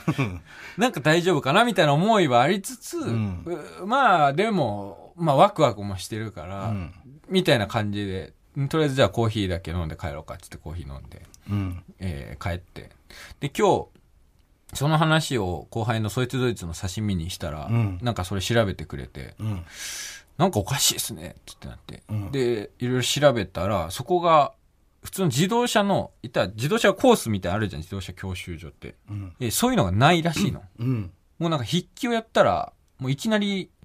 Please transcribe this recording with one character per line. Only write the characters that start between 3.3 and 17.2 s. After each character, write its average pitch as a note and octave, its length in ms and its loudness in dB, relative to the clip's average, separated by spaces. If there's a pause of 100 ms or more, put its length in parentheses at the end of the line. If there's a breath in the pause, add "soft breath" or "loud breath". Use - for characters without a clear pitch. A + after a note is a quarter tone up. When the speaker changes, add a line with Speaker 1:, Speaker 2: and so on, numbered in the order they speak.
Speaker 2:
う-、 F3+ 60 -8
ま G#3 400 6
あ、 C#3 80 4
で G#3 160 2
も、 G#2 640 -2
ま E3 160 2
あ、 C3+ 40 4
ワ F#3+ 140 8
ク D#3+ 120 0
ワ A#2+ 120 4
ク G2+ 80 -8
も G2+ 140 -4
し F2+ 120 -12
て A2 100 -6
る A2 120 -6
か D#2 140 -14
ら、 G2 240 -8
Speaker 1:
う G#2+ 60 -2
ん。 F2+ 180 -8 (380)
Speaker 2:
み F#3 120 2
た D#3+ 120 4
い A#2+ 40 4
な G2+ 80 0
感 G#2 240 -2
じ G2+ 160 -4
で、 F#2 280 -8 (340)
「と - 80 -2
り D#3+ 80 4
あ - 20 4
え C#3 40 0
ず C3 60 -4
じ C3+ 60 4
ゃ A2+ 40 8
あ - 20 -2
コ - 160 -2
ー A2 40 2
ヒ G#2+ 180 0
ー - 20 -2
だ F2 120 -2
け D#2+ 100 -10
飲 E2+ 160 -2
ん - 20 -6
で D#2 80 -8
帰 E2+ 120 -8
ろ D2 120 -8
う - 40 -18
か」 - 100 -14
っ - 60 -12
つ - 60 -20
っ - 40 -20
て - 80 -14
コ - 120 -14
ー F2 40 -10
ヒ F2+ 100 -10
ー C#2 100 -12
飲 C2+ 60 -14
ん - 80 -20
で、 - 140 -20 (280)
Speaker 1:
う G#2 40 -2
ん。 F#2 280 -6 (160)
Speaker 2:
え C#2 400 -8
ー、 F#2 120 -6
帰 E2+ 60 -4
っ - 20 -14
て。 - 320 -18 (500 loud breath)
で、 C#3+ 80 -6
今 D3 380 2
日、 - 20 -20 (840)
そ C3+ 120 -2
の D#3 120 4
話 D#3 400 2
を F2+ 320 -4
後 A2+ 120 -4
輩 A2+ 180 -2
の G#2+ 100 -2
そ B2+ 120 -2
い B2 60 -2
つ C3+ 100 -4
ど B2 100 2
い A2+ 60 0
つ F2+ 120 -10
の E2 80 -8
刺 G2 260 -6
身 G#2 160 0
に E2+ 140 -4